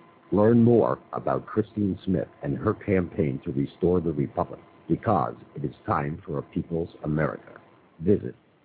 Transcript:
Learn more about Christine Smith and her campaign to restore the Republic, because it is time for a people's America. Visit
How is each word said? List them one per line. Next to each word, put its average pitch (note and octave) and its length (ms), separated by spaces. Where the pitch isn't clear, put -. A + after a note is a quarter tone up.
Learn A2+ 320
more F#2 340
about C2 340
Christine G#2 580
Smith F2 220
and - 160
her G#2 160
campaign F2 720
to E2+ 80
restore E2+ 480
the E2 120
Republic, D2 460
because D2+ 480
it C#2+ 100
is C#2 100
time D#2 400
for D2 120
a C2+ 40
people's E2+ 460
America. D2+ 560
Visit F2+ 340